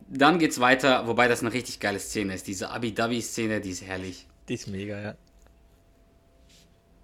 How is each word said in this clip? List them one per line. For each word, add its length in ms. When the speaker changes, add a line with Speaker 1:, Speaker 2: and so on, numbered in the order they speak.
Speaker 1:
dann 300
geht's 200
weiter, 480
wobei 220
das 120
eine 120
richtig 260
geile 220
Szene 340
ist. 140
Diese 220
Abi-Dhabi-Szene, 920
die 100
ist 120
herrlich. 440
Speaker 2:
Die 60
ist 120
mega, 340
ja. 140